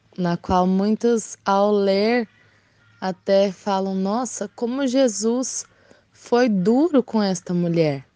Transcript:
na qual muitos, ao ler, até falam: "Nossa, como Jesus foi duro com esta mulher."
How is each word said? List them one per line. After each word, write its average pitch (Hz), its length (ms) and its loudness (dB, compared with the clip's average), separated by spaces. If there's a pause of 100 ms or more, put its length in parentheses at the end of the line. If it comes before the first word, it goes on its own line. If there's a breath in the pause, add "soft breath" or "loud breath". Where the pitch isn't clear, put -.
(180)
na 170 200 -2
qual 185 280 0
muitos, 208 800 0
ao 202 260 2
ler, 208 560 0 (720 soft breath)
até 196 520 0
falam: 190 420 -4
"Nossa, 208 540 -4
como 254 400 -4
Jesus 240 800 -2 (460 soft breath)
foi 240 380 0
duro 233 540 2
com - 180 -2
esta 185 320 -2
mulher." 165 500 0 (120)